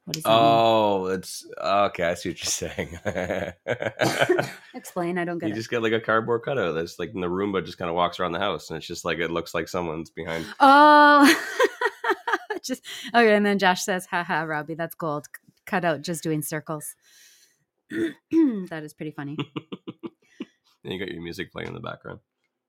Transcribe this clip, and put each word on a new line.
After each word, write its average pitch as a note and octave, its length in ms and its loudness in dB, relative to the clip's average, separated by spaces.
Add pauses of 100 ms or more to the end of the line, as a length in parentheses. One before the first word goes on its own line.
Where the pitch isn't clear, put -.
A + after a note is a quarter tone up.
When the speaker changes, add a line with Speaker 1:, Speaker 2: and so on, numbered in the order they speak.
Speaker 1:
What E3+ 100 -6
does - 80 -6
that G#2+ 60 0
mean? A2+ 100 6
Speaker 2:
Oh, A2+ 680 4
it's, F#2 380 -6 (140)
okay, G2 460 2
I F2 100 2
see - 140 -6
what D#2+ 140 -8
you're - 280 -4
saying. E2 340 -8
<laughs> - 1700 -4
Speaker 1:
Explain, F3+ 460 -6
I E3+ 60 -4
don't E3+ 120 -6
get E3 120 -6
Speaker 2:
You - 40 -4
Speaker 1:
it. G#2+ 40 -8
Speaker 2:
just A2+ 120 -8
get, A#2+ 140 -2
like, A2+ 100 2
a A2 80 2
cardboard A2+ 420 0
cutout A2 300 -2
that's, E2 260 -6
like, E2+ 140 -6
and F#2+ 100 -6
the F2 60 -2
Roomba F#2+ 340 -2
just E2 140 -14
kinda F2 160 -4
walks F2 260 0
around F2+ 120 -2
the E2+ 80 -4
house, F#2+ 320 -4
and E2 60 -6
it's D#2 100 -12
just, F2 180 -10
like, E2 140 -2
it E2 100 -2
looks E2 240 -6
like E2 140 -4
someone's E2 420 -6
behind. E2 360 -8 (140)
Speaker 1:
Oh, D4 680 10 (800)
<laughs> A4+ 600 -4
just, - 200 -8 (320)
okay, A3+ 200 6
and G#3 100 4
then G3+ 140 2
Josh F#3 240 4
says, F#3 240 -4
"Ha F3 160 -4
ha, D#3+ 200 -2
Robbie, D#3 320 -6
that's E3 200 -6
gold. D3+ 300 -4
C-, - 260 -20 (140)
cutout E3 360 0
just D#3+ 220 -6
doing D#3 180 -2
circles." D3+ 540 -8 (920)
<clears throat> - 60 -12 (720)
That D#3 140 -10
is D3+ 100 -16
pretty D#3 180 -10
funny. C#3+ 300 -10
Speaker 2:
<laughs> C#3+ 60 -8 (1400)
And - 100 -8
you F#2 60 -4
got F#2+ 100 -6
your E2 140 -10
music E2+ 300 -8
playing E2+ 160 -8
in - 40 -8
the - 60 -12
background. - 400 -12 (500)